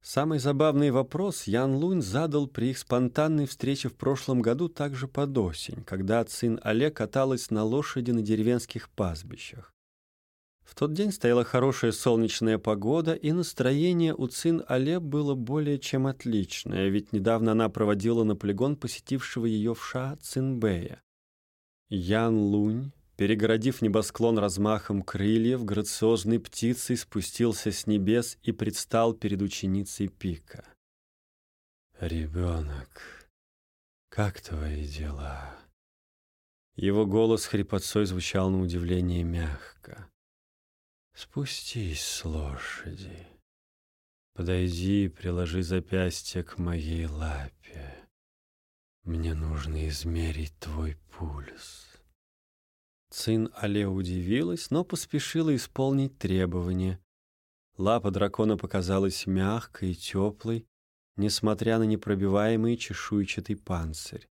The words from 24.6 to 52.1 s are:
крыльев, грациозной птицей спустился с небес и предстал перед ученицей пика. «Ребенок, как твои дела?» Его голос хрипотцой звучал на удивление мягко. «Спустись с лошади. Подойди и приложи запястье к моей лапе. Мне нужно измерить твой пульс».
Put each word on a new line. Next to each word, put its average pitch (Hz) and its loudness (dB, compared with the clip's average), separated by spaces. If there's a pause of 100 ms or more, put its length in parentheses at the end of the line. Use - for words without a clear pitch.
крыльев, 113 2
грациозной 107 2
птицей 120 -2
спустился 110 -2
с - -6
небес 107 2
и 117 0
предстал 113 0
перед 101 -2
ученицей 98 -2
пика. - -8 (1300)
«Ребенок, 80 -4 (800)
как 104 -2
твои 76 -6
дела?» 71 -10 (1200)
Его 98 2
голос 110 4
хрипотцой 101 0
звучал 92 0
на 95 2
удивление 87 0
мягко. 85 -6 (1040)
«Спустись - -6
с - -8
лошади. 82 -8 (1040)
Подойди 90 0
и 90 -2
приложи 87 -2
запястье 90 -2
к - -12
моей 82 -2
лапе. 73 -8 (1120)
Мне 80 -2
нужно 78 -4
измерить 80 -4
твой 76 -6 (140)
пульс». - -12 (1200)